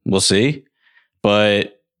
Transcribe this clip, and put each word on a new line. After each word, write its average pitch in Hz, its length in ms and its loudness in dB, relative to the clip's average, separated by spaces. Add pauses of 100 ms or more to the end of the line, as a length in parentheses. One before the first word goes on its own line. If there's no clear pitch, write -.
we'll 95 160 -2
see. 113 460 -2 (560)
But 104 600 0 (180)